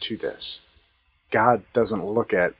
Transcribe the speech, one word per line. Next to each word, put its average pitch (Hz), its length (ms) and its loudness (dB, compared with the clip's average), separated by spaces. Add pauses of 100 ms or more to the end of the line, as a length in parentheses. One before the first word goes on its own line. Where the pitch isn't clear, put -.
to 110 100 -8
this. - 420 -10 (720)
God 113 320 4 (100)
doesn't 107 320 0
look 110 280 -2
at 87 260 2